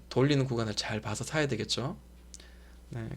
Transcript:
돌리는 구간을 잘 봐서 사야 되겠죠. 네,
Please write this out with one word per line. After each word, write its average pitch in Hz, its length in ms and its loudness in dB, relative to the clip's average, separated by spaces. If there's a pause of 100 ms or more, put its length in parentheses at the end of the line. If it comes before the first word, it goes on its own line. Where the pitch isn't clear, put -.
돌리는 135 360 4
구간을 117 300 0
잘 - 260 -2
봐서 107 240 -4
사야 156 220 2
되겠죠. 117 500 -2 (1000)
네, 113 220 -6